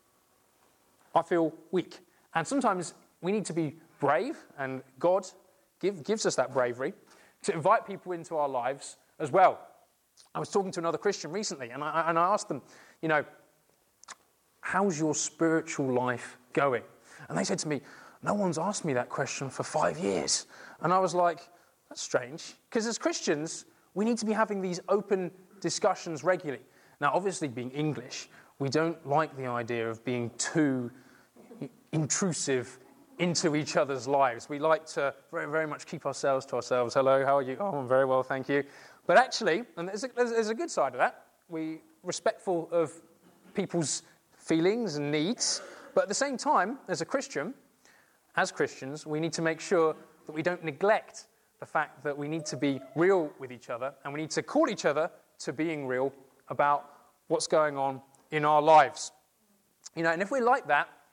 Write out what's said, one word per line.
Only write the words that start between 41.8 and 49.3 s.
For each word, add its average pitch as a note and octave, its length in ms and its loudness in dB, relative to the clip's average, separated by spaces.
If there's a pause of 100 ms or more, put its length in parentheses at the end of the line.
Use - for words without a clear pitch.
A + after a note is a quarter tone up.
respectful F3 680 -2
of E3+ 200 2 (640)
people's E3+ 500 -2 (340)
feelings F3+ 580 0
and D3 160 -2
needs. D#3 500 -2 (320)
But F#3 100 4
at F3+ 40 -8
the G3+ 80 -4
same C#4 220 -2
time, C4 500 0
as E3+ 140 -4
a D#3+ 40 -6
Christian, A#3+ 480 -4 (800)
as F3+ 160 0
Christians, C#3 540 -4
we D3+ 140 -2
need D#3+ 140 -2